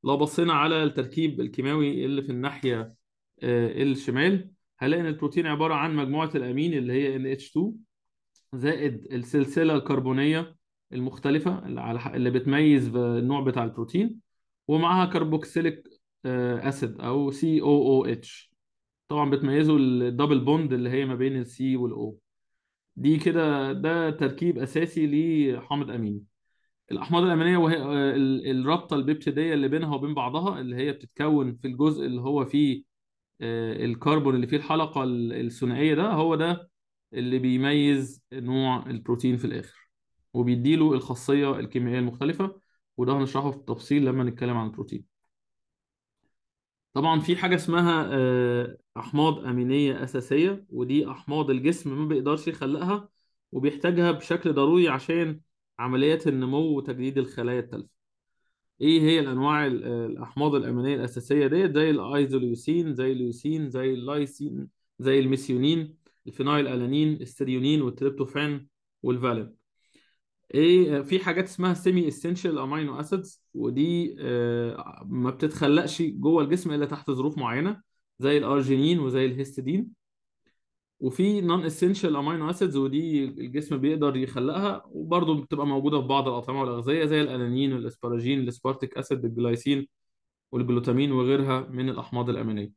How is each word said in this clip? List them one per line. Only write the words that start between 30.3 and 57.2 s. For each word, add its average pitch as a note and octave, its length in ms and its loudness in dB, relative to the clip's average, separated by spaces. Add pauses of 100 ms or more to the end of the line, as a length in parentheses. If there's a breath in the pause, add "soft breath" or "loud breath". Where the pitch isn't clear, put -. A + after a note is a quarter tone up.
اللي B2 160 -6
هي C3+ 160 -2
بتتكون C#3+ 640 0
في B2+ 120 -8
الجزء C#3+ 380 0
اللي B2 140 -4
هو C3+ 240 -2
فيه، C#3+ 380 2 (580)
آه، A#2 440 -4
الكربون C3+ 500 2
اللي B2 120 0
فيه C#3 100 -2
الحلقة D#3 480 -2
ال-، A#2+ 280 -2
الثنائية B2 600 0
ده، F#3 180 0
هو E3 220 2
ده E3+ 360 -2 (440)
اللي B2+ 240 -2
بيميز C3+ 920 2
نوع C3 540 -2
البروتين A#2+ 500 -2
في A#2+ 80 -6
الآخر، - 460 -8 (440)
وبيديله B2 580 2
الخاصية C3+ 680 0
الكيميائية A#2+ 380 -2
المختلفة، C#3 640 -2 (360 soft breath)
وده B2 160 0
هنشرحه C#3 380 0
في C3+ 60 -8
التفصيل C#3+ 480 0
لما B2+ 200 0
نتكلم A#2+ 320 -4
عن A2+ 100 -2
البروتين. - 380 -10 (1900)
طبعًا D#3 280 2
في E3 160 0
حاجة F3+ 180 2
اسمها، E3+ 580 2
آه، B2 640 0 (200)
أحماض D3 420 2
أمينية C3 640 0
أساسية، D3 680 0
ودي C3 400 0
أحماض C#3+ 400 -4
الجسم C#3 480 0
ما D3+ 100 -2
بيقدرش D3+ 400 0
يخلقها، F3+ 600 -4 (440)
وبيحتاجها E3+ 580 2
بشكل E3+ 420 -2
ضروري D#3 360 4
عشان D#3 520 -2 (380)
عمليات C#3 480 2
النمو C#3+ 500 0
وتجديد C3+ 420 -4
الخلايا B2 420 -4